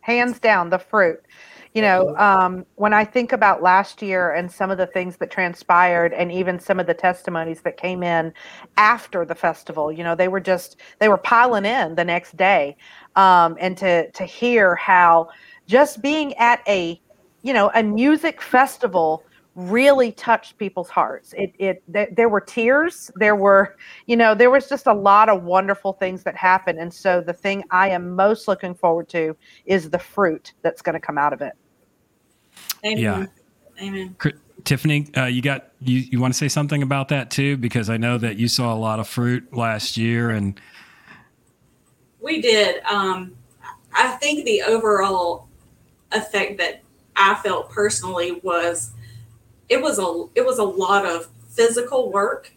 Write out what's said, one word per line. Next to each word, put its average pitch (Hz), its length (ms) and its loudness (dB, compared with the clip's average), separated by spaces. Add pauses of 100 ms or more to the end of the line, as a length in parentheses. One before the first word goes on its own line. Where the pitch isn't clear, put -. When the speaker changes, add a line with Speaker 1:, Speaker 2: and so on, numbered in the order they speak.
Speaker 1:
Hands 240 380 -2
down, 185 320 2
the 180 80 0
fruit. 180 420 0 (520)
You 220 100 0
know, 185 340 2
um, 185 480 2 (100)
when 208 160 0
I 214 120 4
think 240 300 -2
about 202 280 2
last 185 400 2
year 185 300 -2
and 175 200 -4
some 190 200 -6
of 185 80 -4
the 180 80 -2
things 180 300 -6
that 170 120 -8
transpired 175 840 2
and 175 200 -4
even 180 280 -4
some 185 200 -2
of 175 80 -4
the 170 60 0
testimonies 170 680 -4
that - 160 -8
came 180 240 -8
in 165 320 -2 (440)
after 214 480 0
the 165 100 -8
festival, 156 560 -6
you 160 120 -10
know, 170 120 -2
they 185 120 0
were 190 120 -2
just, 180 380 -4 (200)
they 214 100 4
were 202 100 6
piling 233 480 2
in 208 280 -2
the 170 120 0
next 175 300 -6
day. 165 420 2 (380)
Um, 175 440 6
and 185 180 -4
to, 170 320 0
to - 140 -10
hear 208 520 2
how 170 540 4 (380)
just 262 340 2
being 285 360 -2
at 233 300 2
a, 175 320 -2 (440)
you 262 100 -4
know, 208 220 4
a 226 80 4
music 277 580 0
festival 180 840 0 (300)
really 233 600 2
touched - 440 -2
people's 190 320 -8
hearts. 135 480 -4
It, 196 220 -6
it, 190 240 -4 (100)
th-, 208 180 -2
there 233 180 2
were 202 120 0
tears, 269 760 -2
there 214 200 2
were, 196 400 4 (320)
you 233 80 0
know, 226 180 6
there 240 160 6
was 262 180 4
just - 200 -4
a 233 60 4
lot 208 360 6
of 185 140 2
wonderful 190 500 -2
things 185 300 -6
that 175 120 -8
happened. 185 440 0
And 175 120 -10
so 180 300 0
the 170 120 -8
thing 196 360 -6
I 190 200 2
am 180 260 -4
most 208 320 0
looking 190 260 -4
forward 170 360 -2
to 160 260 -4 (300)
is 175 260 -2
the 175 80 -4
fruit - 540 -4 (100)
that's - 180 -4
gonna 160 180 -4
come 147 200 -6
out 143 140 0
of 120 80 -10
it. 135 120 -10 (1300)
Speaker 2:
Amen. 214 140 -4
Speaker 3:
Yeah. 98 260 -2 (560)
Speaker 2:
Amen. 190 360 -12
Speaker 3:
Cr-, 151 120 -4 (340)
Tiffany, 147 520 -2
uh, 135 100 -2
you 123 160 -4
got, 135 300 -6 (100)
you, 127 180 0
you 123 200 -4
wanna 127 140 0
say 147 140 -4
something 147 360 -2
about 135 260 -4
that 135 220 -4
too? 139 260 -2
Because 117 320 -4
I 113 80 -2
know 120 200 -2
that 110 200 -6
you 117 100 0
saw 117 260 -2
a 110 60 -6
lot 110 200 -4
of 107 80 -8
fruit 123 480 -4
last 113 420 -4
year 117 340 -2
and 101 280 -4 (1600)
Speaker 2:
We 311 220 -6
did. 214 420 2
Um, 190 520 -4 (580)
I 254 240 0
think 294 280 -4
the 220 180 0
overall 196 840 0 (640)
effect 202 460 -4
that 170 240 -6 (340)
I 196 200 2
felt 196 340 -6
personally 185 640 -4 (100)
was 170 480 -4 (800)
it 269 120 2
was 294 180 -2
a, 170 260 -4 (100)
it 247 100 2
was 247 140 -2
a 214 40 2
lot 190 420 0
of 170 220 -6 (220)
physical 233 640 0
work 202 460 -4